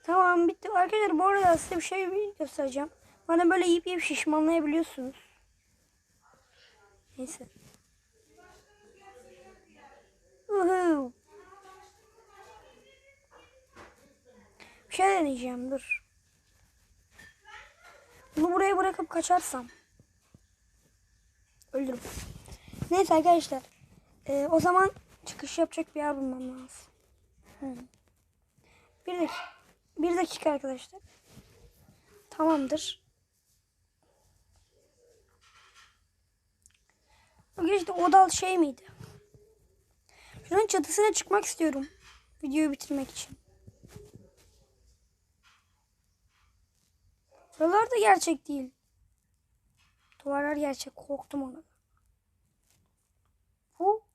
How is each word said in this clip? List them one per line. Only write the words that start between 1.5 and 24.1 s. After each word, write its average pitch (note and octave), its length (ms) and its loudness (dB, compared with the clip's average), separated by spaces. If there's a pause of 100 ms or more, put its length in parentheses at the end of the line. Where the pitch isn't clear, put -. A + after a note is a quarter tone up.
size - 180 -6
bir E4+ 60 -2
şey G4 580 -4
göstereceğim. C#4+ 500 -6 (380)
Bana E4+ 220 4
böyle F#4 180 2
yiyip E4+ 200 2
yiyip F4+ 140 -4
şişmanlayabiliyorsunuz. D#4 1120 -2 (2000)
Neyse. B3+ 300 -14 (3000)
Uhu. F4 680 2 (3750)
Bir - 60 -10
şey F#4 100 4
deneyeceğim, C4 680 0
dur. - 340 -6 (2250)
Bunu E4+ 160 0
buraya F#4+ 240 2
bırakıp F#4 320 -2
kaçarsam. D#4+ 580 -2 (2000)
Öldürürüm. C4 260 -6 (920)
Neyse F4 220 4
arkadaşlar. D#4+ 480 4 (640)